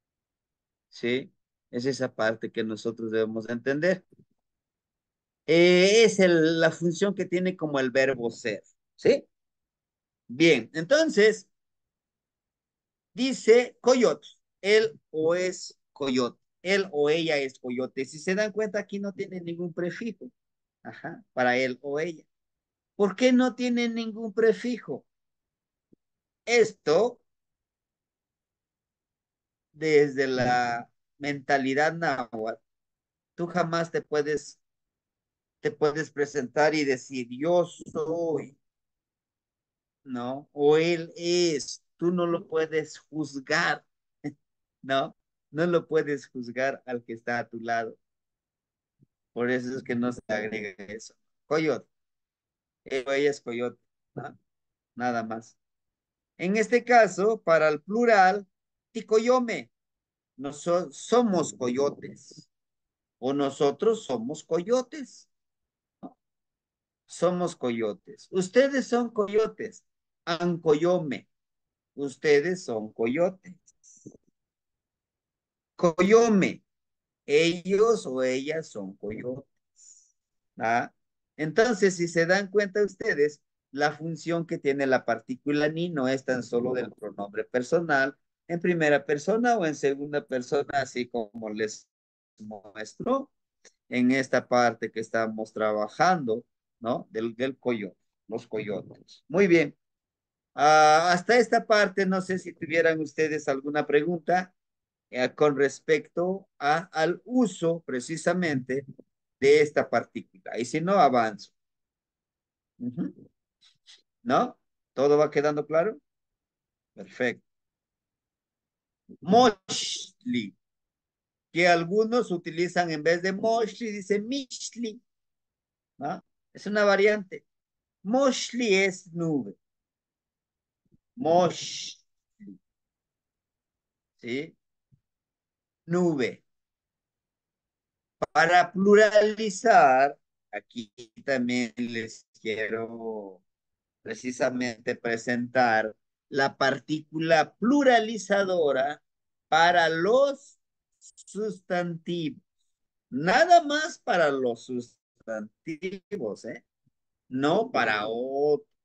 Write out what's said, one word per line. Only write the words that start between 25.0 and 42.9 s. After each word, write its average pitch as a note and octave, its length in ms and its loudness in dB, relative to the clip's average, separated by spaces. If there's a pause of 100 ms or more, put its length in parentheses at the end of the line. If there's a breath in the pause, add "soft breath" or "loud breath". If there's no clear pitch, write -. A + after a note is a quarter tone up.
Esto, G#3+ 760 2 (2500)
desde D3 540 2
la B2 600 0 (280)
mentalidad C#3+ 760 0
náhuatl, B2+ 680 -6 (760)
tú E3+ 120 -6
jamás E3+ 440 -2
te D#3 100 -4
puedes, D3 580 -4 (1000)
te D3+ 100 -4
puedes D3+ 400 -2
presentar C#3+ 640 0
y D3+ 100 0
decir, B2+ 440 -4
"Yo E3 360 0
soy", D#3+ 920 -6 (1500)
¿no? C3 500 -8
O D3 240 4
"Él E3 400 0
es". E3+ 640 -2 (140)
Tú E3+ 140 0
no F3 160 0
lo E3+ 200 -4
puedes D#3 520 -4